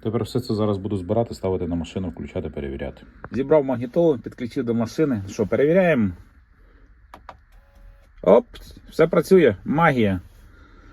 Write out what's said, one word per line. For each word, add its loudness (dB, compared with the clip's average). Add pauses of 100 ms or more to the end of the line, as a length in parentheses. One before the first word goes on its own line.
Тепер -2
все -4
це -4
зараз 0
буду -4
збирати, -2
ставити -4
на -4
машину, -6
включати, -8
перевіряти. -10 (300)
Зібрав 2
магнітолу, 0
підключив -8
до -2
машини. -2
Що, -4
перевіряємо? 2 (2000)
Оп, 6 (440)
все 2
працює, 4
магія. 2 (720)